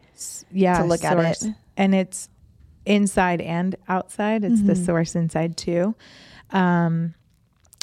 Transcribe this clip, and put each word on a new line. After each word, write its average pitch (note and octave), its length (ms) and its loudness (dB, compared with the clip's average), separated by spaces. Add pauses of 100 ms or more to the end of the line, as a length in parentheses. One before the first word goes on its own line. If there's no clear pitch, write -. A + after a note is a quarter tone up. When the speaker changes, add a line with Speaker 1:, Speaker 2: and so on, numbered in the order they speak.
(140)
Speaker 1:
S-, - 380 -16
yeah, F3+ 260 4
Speaker 2:
to E3 60 2
look E3+ 200 0
at E3+ 140 2
it. E3 200 2
Speaker 1:
source. A3 140 -6 (240)
And G3 180 2
it's F#3+ 340 -4 (580)
inside G3 540 2
and E3+ 340 -4 (140)
outside. G#3 560 -2
It's G#3+ 180 2
the G3 120 4
Speaker 2:
Mm-hmm. F3+ 100 -2
Speaker 1:
source E3+ 320 0
inside E3 400 -2
too. F3+ 380 -2 (560)
Um, E3+ 640 0 (680)